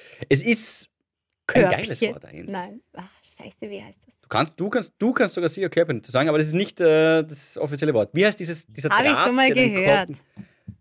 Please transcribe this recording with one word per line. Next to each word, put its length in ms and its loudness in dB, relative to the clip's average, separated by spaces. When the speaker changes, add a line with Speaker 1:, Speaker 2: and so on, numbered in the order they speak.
Speaker 1:
Es 160 2
ist 400 -2
ein 40 -20
Speaker 2:
Körbchen. 240 4
Speaker 1:
geiles 220 -6
Wort 220 -6
eigentlich. 240 -16
Speaker 2:
Nein, 320 -12
ach, 140 -18
scheiße, 340 -16
wie 120 -14
heißt 240 -20
das? 140 -20
Speaker 1:
Du 80 -20
kannst, 320 -2
du 80 -4
kannst, 300 -4
du 160 2
kannst 200 0
sogar 140 -2
sicher 220 -4
Körbchen 320 0
dazu 100 -14
sagen, 160 2
aber 80 2
das 120 2
ist 40 -4
nicht, 280 -2
äh, 440 4
das 320 -14
offizielle 380 -2
Wort. 180 2
Wie 140 2
heißt 120 0
dieses, 280 -8
dieser 240 -6
Speaker 2:
Hab 140 4
ich 80 2
Speaker 1:
Draht, 140 2
Speaker 2:
schon 80 0
mal 120 4
Speaker 1:
der 80 2
den 200 2
Speaker 2:
gehört. 340 2
Speaker 1:
Korken, 100 -14